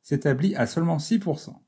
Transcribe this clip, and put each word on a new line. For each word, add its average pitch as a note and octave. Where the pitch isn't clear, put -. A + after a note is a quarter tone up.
s'établit D3
à A#2+
seulement E3
six A3
pour D#3
cent. -